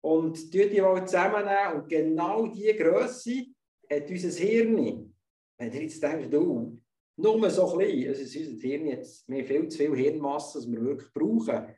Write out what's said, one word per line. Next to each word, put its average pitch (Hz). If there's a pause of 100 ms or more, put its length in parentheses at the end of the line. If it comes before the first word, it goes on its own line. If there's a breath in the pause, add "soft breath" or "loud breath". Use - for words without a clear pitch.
Und 160
tut 202
die 208
mal 185
zusammennehmen. 196
Und -
genau 165
diese 214
Grösse 247 (440)
hat 147
unser 180
Hirn. 220 (460)
Wenn 117
ihr 139
jetzt 156
denkt, 151
du, 143 (380)
nur 220
so 180
klein, 170
also 139
es 131
ist 156
unser 123
Hirn 147
jetzt, -
wir 135
haben 127
viel 147
zu -
viel 143
Hirnmasse, 143
als 120
wir 113
wirklich 139
brauchen. 165